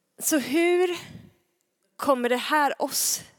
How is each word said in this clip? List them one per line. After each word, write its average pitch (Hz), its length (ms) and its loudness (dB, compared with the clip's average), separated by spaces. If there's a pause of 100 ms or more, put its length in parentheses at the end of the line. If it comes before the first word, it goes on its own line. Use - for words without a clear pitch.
(180)
så - 200 0
hur 349 580 2 (1000)
kommer 247 320 0
det 247 80 2
här 285 460 0
oss - 400 -2 (160)